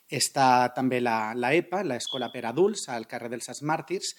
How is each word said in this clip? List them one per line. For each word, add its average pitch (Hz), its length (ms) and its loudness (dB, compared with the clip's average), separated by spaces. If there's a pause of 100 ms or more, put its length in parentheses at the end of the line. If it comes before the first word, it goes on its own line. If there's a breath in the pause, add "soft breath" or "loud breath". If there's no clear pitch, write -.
està 127 680 4
també 131 260 0
la, 113 320 0
la 123 200 0
epa, 175 300 0
l'Escola 123 480 -4
per 120 140 -10
Adults, 170 440 0
al 117 180 -6
carrer 117 220 -8
dels 120 200 -8
Sants 127 140 -12
Màrtirs, 160 560 -4